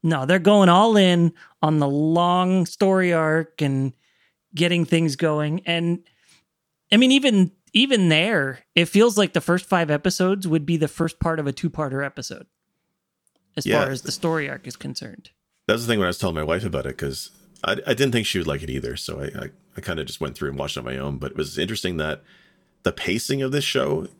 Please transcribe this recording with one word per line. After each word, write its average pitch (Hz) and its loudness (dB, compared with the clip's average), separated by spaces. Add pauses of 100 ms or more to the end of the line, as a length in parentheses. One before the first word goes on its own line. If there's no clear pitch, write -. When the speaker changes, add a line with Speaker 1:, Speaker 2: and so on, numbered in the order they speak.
Speaker 1:
No, 156 0
they're 180 4
going 196 6
all 208 6
in 175 6 (300)
on 156 2
the 143 2
long 175 2
story 185 2
arc 160 0
and 135 0 (600)
getting 170 0
things 165 2
going. 151 -2
And, 170 -2 (920)
I 208 6
mean, 254 6
even, 247 4 (200)
even 226 2
there, 156 0 (100)
it 170 4
feels 208 4
like 196 2
the 170 0
first 175 -2
five 170 0
episodes 185 0
would 156 0
be 170 0
the 151 -2
first - -6
part 160 -2
of 143 -4
a 135 -4
two-parter 139 -6
episode - -14 (1080)
as 143 -6
Speaker 2:
Yeah. 113 2
Speaker 1:
far 135 -4
as 127 -10
the - -12
story 160 -4
arc - -14
is 123 -16
concerned. - -14 (380)
Speaker 2:
That 104 2
was 117 -6
the 117 0
thing 107 2
when 92 2
I - 0
was 90 -4
telling 87 -2
my 76 -4
wife 87 -2
about 71 -4
it, 65 -8
'cause - -8 (340)
I, 90 0 (140)
I 131 0
didn't 131 0
think 113 -2
she 95 -2
would 78 -4
like 73 -4
it 76 -10
either. 64 -6
So - -10
I, 71 -6 (200)
I, - -12 (280)
I - -14
kinda 80 -6
just - -12
went 69 -8
through 71 -6
and 69 -8
watched 71 -6
it 67 -8
on 60 -12
my 64 -6
own. 69 -6
But 69 -8
it - -10
was 73 -6
interesting 95 -4
that 78 -4 (600)
the - 0
pacing 135 -4
of 131 -4
this 143 -2
show 135 -2 (120)